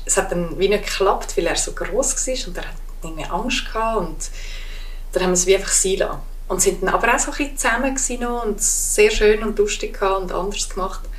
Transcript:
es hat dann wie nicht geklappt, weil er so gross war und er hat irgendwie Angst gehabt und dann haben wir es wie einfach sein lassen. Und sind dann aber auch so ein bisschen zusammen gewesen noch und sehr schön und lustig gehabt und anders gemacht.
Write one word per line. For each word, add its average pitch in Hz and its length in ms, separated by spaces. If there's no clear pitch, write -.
es - 120
hat 180 140
dann 170 280
wie 196 100
nicht 202 160
geklappt, - 520
weil 170 100
er 156 80
so - 180
gross - 420
war 254 200
und 175 100
er - 80
hat - 100
irgendwie - 220
Angst - 400
gehabt 220 320
und - 320
dann 185 120
haben 185 80
wir - 20
es 180 120
wie 190 100
einfach 190 160
sein 190 260
lassen. - 220
Und 185 120
sind 185 220
dann 185 100
aber 226 220
auch 269 40
so 285 120
ein - 60
bisschen 277 200
zusammen 254 380
gewesen 240 260
noch 240 240
und 214 160
sehr - 480
schön 214 340
und 220 140
lustig - 420
gehabt 196 240
und 180 80
anders 190 380
gemacht. 190 320